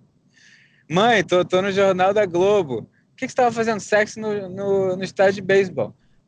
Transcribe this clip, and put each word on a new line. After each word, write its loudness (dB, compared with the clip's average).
Mãe, 2
tô, 2
tô 0
no -2
Jornal 2
da 2
Globo. 0
Por -20
que -10
que -10
você -20
tava 4
fazendo -2
sexo -2
no, -6
no, -2
no -8
estádio 2
de -10
beisebol? 0